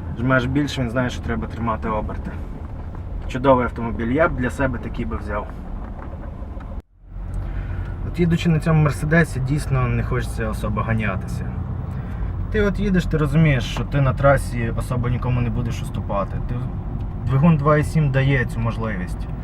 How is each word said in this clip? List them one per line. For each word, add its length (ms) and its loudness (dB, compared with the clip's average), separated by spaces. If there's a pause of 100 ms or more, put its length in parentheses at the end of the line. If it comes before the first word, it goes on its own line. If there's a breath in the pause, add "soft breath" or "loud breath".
(180)
Жмеш 260 4
більше, 380 0
він 80 -2
знає, 200 0
що 120 -6
треба 240 -2
тримати 420 -2
оберти. 420 -4 (1000)
Чудовий 360 4
автомобіль, 480 -2
я 160 4
б 80 -4
для 140 0
себе 280 -2
такий 260 -6
би 120 -4
взяв. 300 -6 (2500 loud breath)
От 120 -2
їдучи 280 2
на 120 4
цьому 220 4
Мерседесі, 580 2
дійсно 480 0
не 160 0
хочеться 440 -2
особо 320 -2
ганятися. 640 0 (1080 loud breath)
Ти 100 4
от 180 2
їдеш, 260 2
ти 100 0
розумієш, 480 6
що 200 -2
ти 160 0
на 120 4
трасі 640 4
особо 320 0
нікому 320 0
не 100 0
будеш 320 -2
уступати. 540 -2 (120)
Ти... 60 -2 (720)
Двигун 300 6
два 220 6
і 60 4
сім 260 2
дає 340 4
цю 160 -4
можливість. 680 -2 (160 loud breath)